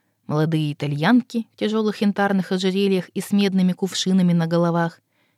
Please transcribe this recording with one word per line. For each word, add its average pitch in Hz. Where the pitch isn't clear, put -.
молодые 156
итальянки 175
в -
тяжелых 214
янтарных 202
ожерельях 190
и 196
с -
медными 190
кувшинами 185
на 170
головах, 170